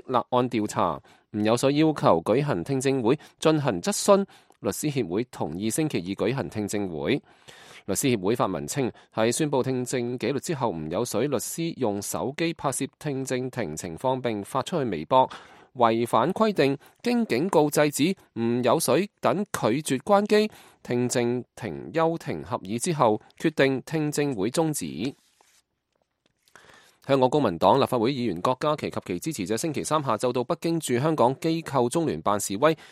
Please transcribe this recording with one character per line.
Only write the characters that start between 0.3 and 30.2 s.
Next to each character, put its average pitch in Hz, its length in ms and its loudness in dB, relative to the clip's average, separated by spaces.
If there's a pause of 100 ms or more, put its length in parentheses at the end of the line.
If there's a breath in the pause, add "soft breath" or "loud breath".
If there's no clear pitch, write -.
調 107 180 -2
查。 90 340 0 (300 soft breath)
吳 104 80 -4
有 107 180 4
水 135 180 2
要 156 180 4
求 98 280 4
舉 113 220 2
行 117 200 -2
聽 135 160 -2
證 135 220 0
會 120 160 2 (220 loud breath)
進 156 200 2
行 120 220 -2
質 196 100 -2 (120)
詢， 196 220 6 (340 soft breath)
律 117 100 -4
師 147 220 -4
協 131 160 -2
會 95 240 -2
同 85 260 -6
意 107 120 -2
星 156 180 0
期 - 100 -4
二 92 300 -2
舉 120 80 -2
行 113 140 -6
聽 107 180 -6
證 101 220 -4
會。 80 320 -2 (640 loud breath)
律 98 80 -4
師 123 220 0
協 101 80 -2
會 104 120 2
發 127 120 0
文 78 200 -4
稱， 123 240 -4 (240 soft breath)
喺 113 160 2
宣 151 180 -2
布 135 140 0
聽 127 200 -4
證 123 340 -4
紀 117 160 -2
律 135 60 -4
之 - 140 -6
後， 127 160 -2
吳 80 200 -6
有 95 160 -2
水 117 220 -2
律 139 100 -2
師 165 400 -6
用 104 240 -2
手 98 360 -6
機 165 160 -2
拍 156 160 -4
攝 131 180 -4 (120)
聽 135 260 -6
證 127 240 -4
庭 87 260 -6
情 80 220 -10
況 131 240 0
並 110 220 -2
發 131 200 -4
出 160 200 -2
去 123 60 -2
微 82 160 -4
博， 131 240 4 (460 loud breath)
違 117 320 4
反 123 240 2
規 214 220 2
定， 139 240 2 (240 soft breath)
經 240 240 0
警 151 240 0
告 151 200 4
制 151 220 2
止， 170 240 0 (200 soft breath)
吳 117 280 0
有 123 160 4
水 160 300 2 (100)
等 151 320 0
拒 120 300 0
絕 135 180 -2
關 104 260 2
機。 214 240 4 (320 loud breath)
聽 123 280 -2
證 120 340 -2 (120)
庭 73 380 -10
休 165 240 0
庭 87 260 -8
合 95 160 -6
議 101 180 -6
之 170 160 -2
後， 120 280 2 (160 soft breath)
決 165 140 0
定 135 340 2
聽 151 260 -2
證 143 240 -2
會 98 160 0
終 160 220 0
止。 87 420 -6 (1900 loud breath)
香 139 140 4
港 127 100 6
公 147 140 2
民 92 140 2
黨 104 240 6
立 120 40 4
法 123 140 0
會 117 140 2
議 123 140 -2
員 87 120 -4
郭 127 220 0
家 151 160 2
麒 98 120 -4
及 - 160 -8
其 90 140 -4
支 160 140 -6
持 101 120 -6
者 107 120 0
星 160 160 -4
期 110 100 -4
三 151 180 0
下 131 140 0
晝 123 160 0